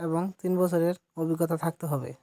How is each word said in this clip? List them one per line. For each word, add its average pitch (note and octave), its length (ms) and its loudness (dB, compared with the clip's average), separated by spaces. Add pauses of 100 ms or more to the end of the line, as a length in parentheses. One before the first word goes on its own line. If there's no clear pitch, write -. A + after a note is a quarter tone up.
এবং E3 180 0 (160)
তিন F3+ 220 -2
বছরের F3 340 4 (220)
অভিজ্ঞতা E3 480 0
থাকতে E3 220 -4
হবে। C#3 240 -2 (120)